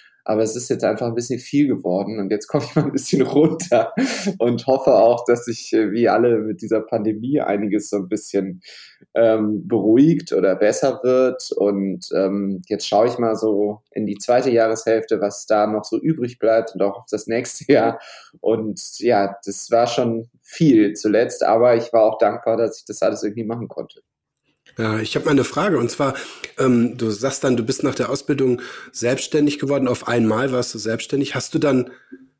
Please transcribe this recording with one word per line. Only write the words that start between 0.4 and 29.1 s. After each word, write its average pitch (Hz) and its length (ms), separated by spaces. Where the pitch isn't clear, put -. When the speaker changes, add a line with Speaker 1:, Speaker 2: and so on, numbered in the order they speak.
Speaker 1:
es 110 120
ist - 140
jetzt - 160
einfach 107 220
ein 117 80
bisschen 120 240
viel 143 280
geworden 101 540
und 98 100
jetzt 107 160
komme - 180
ich - 120
mal 147 80
ein 139 80
bisschen 135 300
runter 123 720
und 120 280
hoffe 131 280
auch, 117 300
dass 120 220
sich, - 260
äh, 110 200
wie 113 180
alle 117 260
mit 107 240
dieser 110 220
Pandemie 110 580
einiges 101 480
so 104 80
ein 92 120
bisschen, 98 520
ähm, 110 520
beruhigt 117 680
oder 95 220
besser 113 460
wird 127 500
und, 98 600
ähm, 98 540
jetzt 101 180
schaue 107 220
ich 120 100
mal 113 160
so 104 460
in 107 140
die 101 120
zweite 123 320
Jahreshälfte, 113 720
was 101 240
da 110 200
noch 208 180
so 113 140
übrig 123 400
bleibt 113 360
und 92 80
auch 101 160
auf 107 120
das 107 160
nächste - 460
Jahr 113 260
und 110 580
ja, 101 480
das - 240
war 117 160
schon 117 420
viel 110 500
zuletzt, 107 500
aber 117 340
ich 113 180
war 110 80
auch 107 160
dankbar, 110 400
dass 110 200
ich - 60
das - 160
alles 107 220
irgendwie 107 220
machen 113 240
konnte. - 340
Speaker 2:
Ja, 110 220
ich 110 160
hab - 80
mal 156 80
eine 135 100
Frage 156 360
und 117 120
zwar, 135 240
ähm, 123 400
du 117 140
sagst 117 320
dann, 127 140
du 117 80
bist 131 180
nach 139 140
der 123 120
Ausbildung 131 540
selbstständig 143 680